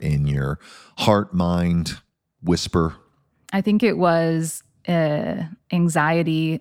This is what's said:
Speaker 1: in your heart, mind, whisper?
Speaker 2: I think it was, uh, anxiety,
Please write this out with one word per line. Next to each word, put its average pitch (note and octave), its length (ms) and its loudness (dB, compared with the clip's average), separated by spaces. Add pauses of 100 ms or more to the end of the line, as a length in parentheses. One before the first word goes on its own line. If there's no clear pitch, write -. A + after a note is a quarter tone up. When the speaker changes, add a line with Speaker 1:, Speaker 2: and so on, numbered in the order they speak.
Speaker 1:
in D2 240 0
your C#2 320 -2 (400)
heart, G#2 340 2
mind, F2 680 0 (440)
whisper? E2 520 0 (580)
Speaker 2:
I G3 100 0
think G#3 220 2
it G#3+ 120 2
was, E3 680 0 (240)
uh, D#3+ 580 0 (280)
anxiety, D#3+ 880 0